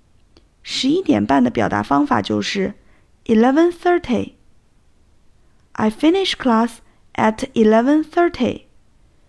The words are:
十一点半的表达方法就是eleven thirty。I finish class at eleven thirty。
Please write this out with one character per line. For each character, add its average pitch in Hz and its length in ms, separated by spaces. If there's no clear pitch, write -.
十 - 240
一 339 140
点 107 240
半 269 180
的 247 60
表 104 180
达 104 160
方 143 240
法 113 140
就 202 200
是 202 340
eleven 262 440
thirty。 339 680
I 220 180
finish 359 460
class 233 400
at 220 260
eleven 233 520
thirty。 339 640